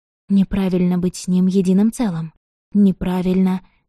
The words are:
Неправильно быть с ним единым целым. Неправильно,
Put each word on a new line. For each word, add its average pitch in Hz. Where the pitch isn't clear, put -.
Неправильно 185
быть 180
с -
ним 185
единым 190
целым. 165
Неправильно, 185